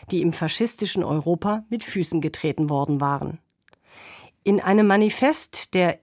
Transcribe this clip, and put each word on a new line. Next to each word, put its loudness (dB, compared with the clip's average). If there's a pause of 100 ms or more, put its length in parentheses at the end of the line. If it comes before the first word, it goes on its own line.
(100)
die 0
im 2
faschistischen -2
Europa -2
mit -6
Füßen -2
getreten -2
worden 0
waren. -4 (1040)
In 2
einem 4
Manifest 0
der 2